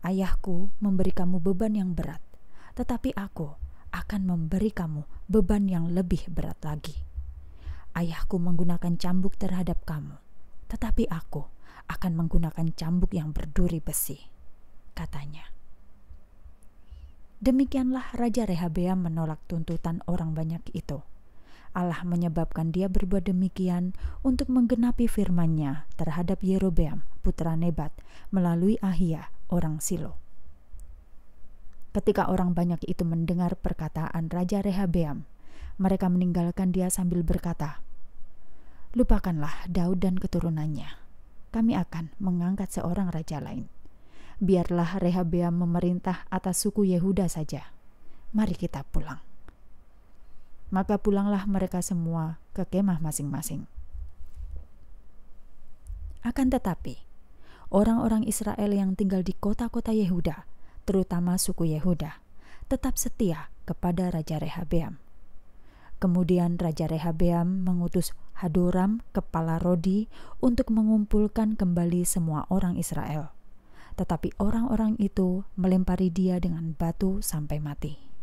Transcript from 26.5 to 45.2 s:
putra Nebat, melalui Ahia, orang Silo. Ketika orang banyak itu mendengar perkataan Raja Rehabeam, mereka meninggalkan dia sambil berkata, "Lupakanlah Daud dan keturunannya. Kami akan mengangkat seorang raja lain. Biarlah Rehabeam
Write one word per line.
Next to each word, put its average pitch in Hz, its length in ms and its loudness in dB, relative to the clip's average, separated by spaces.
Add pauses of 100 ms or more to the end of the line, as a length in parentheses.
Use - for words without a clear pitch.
putra 165 320 2
Nebat, 165 400 0 (400)
melalui 175 480 4
Ahia, 170 480 0 (180)
orang 160 300 2
Silo. 160 400 -2 (1800)
Ketika 202 320 2
orang 180 320 2
banyak 175 320 0
itu 180 160 0
mendengar 170 480 0
perkataan 160 800 -4
Raja 190 320 0
Rehabeam, 180 580 0 (540)
mereka 190 320 2
meninggalkan 180 640 2
dia 185 160 0
sambil 175 320 0
berkata, 165 560 -2 (1200)
"Lupakanlah 180 720 2
Daud 180 320 2
dan 185 160 2
keturunannya. 160 720 -2 (640)
Kami 226 240 2
akan 165 400 -6
mengangkat 185 560 -2
seorang 180 400 -2
raja 160 240 -4
lain. - 320 -10 (720)
Biarlah 175 560 4
Rehabeam 175 560 2